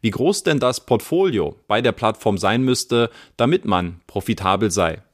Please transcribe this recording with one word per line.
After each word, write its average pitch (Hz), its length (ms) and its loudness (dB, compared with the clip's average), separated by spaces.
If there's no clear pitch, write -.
wie 113 100 0
groß 170 320 -2
denn 151 160 0
das 127 260 -2
Portfolio 127 680 0
bei 107 140 0
der 117 120 0
Plattform 110 440 -2
sein 104 260 0
müsste, 120 480 0
damit 143 260 0
man 90 440 -4
profitabel 98 640 -2
sei. 82 320 -2